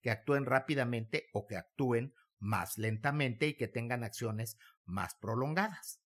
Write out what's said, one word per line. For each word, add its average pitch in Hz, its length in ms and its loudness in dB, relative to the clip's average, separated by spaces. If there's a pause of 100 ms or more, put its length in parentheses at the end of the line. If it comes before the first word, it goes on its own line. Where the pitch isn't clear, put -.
que 120 120 2
actúen 139 340 2
rápidamente 127 840 2
o 104 120 0
que 101 120 -8
actúen 120 580 0 (240)
más 98 400 -2
lentamente 120 680 2
y 143 80 -4
que 117 100 0
tengan 117 380 -2
acciones 110 520 -4 (280)
más 92 360 -4
prolongadas. 151 840 -2